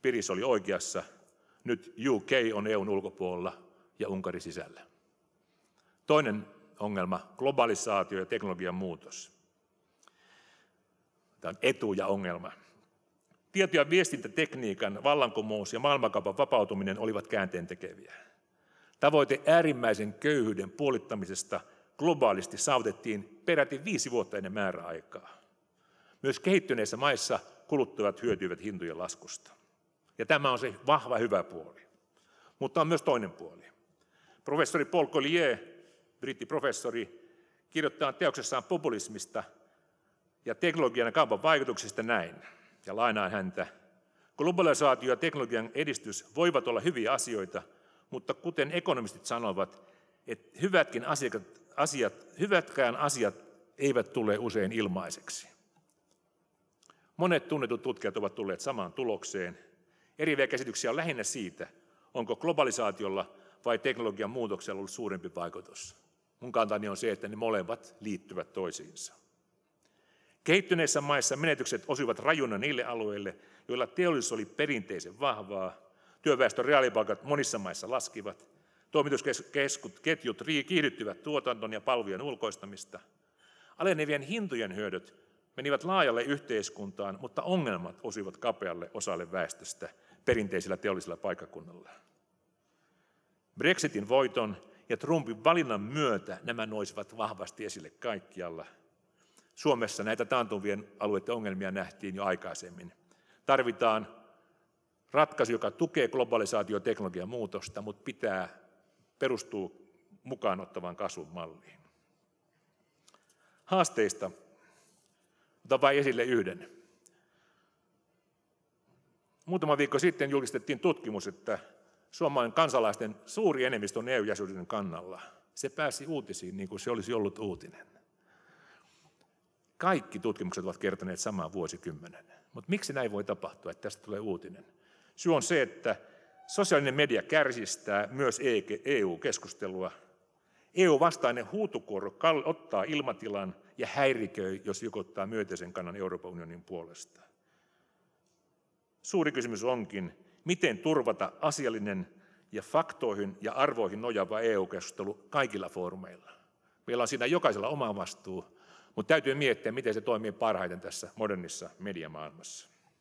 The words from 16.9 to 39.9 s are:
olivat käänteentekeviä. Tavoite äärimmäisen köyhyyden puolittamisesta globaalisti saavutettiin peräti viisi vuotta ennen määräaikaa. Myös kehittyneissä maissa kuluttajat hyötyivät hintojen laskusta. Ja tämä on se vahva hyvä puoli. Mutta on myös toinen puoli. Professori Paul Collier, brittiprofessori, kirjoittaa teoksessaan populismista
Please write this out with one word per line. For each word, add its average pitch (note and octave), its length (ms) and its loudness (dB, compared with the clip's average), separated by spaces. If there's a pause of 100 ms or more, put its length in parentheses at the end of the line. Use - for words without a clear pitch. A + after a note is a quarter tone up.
olivat A2 280 -2
käänteentekeviä. F#2 840 -4 (840)
Tavoite C#3+ 460 6
äärimmäisen A#2+ 680 4
köyhyyden A2 580 0
puolittamisesta G#2 920 -2 (360)
globaalisti B2 600 2
saavutettiin A2 880 -2
peräti D3 400 2
viisi F3 260 -2
vuotta G#2+ 260 0
ennen F#2+ 160 -6
määräaikaa. E2+ 880 -6 (800)
Myös - 180 0
kehittyneissä B2 580 2
maissa B2+ 420 2 (280)
kuluttajat A2 540 2
hyötyivät F#2 420 -2
hintojen E2+ 340 -6
laskusta. - 540 -12 (680)
Ja A2+ 80 -4
tämä C#3+ 260 4
on A#2+ 80 0
se A#2+ 140 -4 (140)
vahva B2+ 300 4
hyvä G2+ 260 2
puoli. - 380 -14 (800)
Mutta C#3 220 0
on D3+ 60 4
myös D#3+ 140 2
toinen A2+ 300 2
puoli. - 340 -16 (800)
Professori C#3+ 400 2
Paul E3 220 2
Collier, D3 500 2 (640)
brittiprofessori, B2+ 1080 -4 (400)
kirjoittaa D3+ 440 -2
teoksessaan C3 500 0
populismista G#2+ 800 -4 (1040)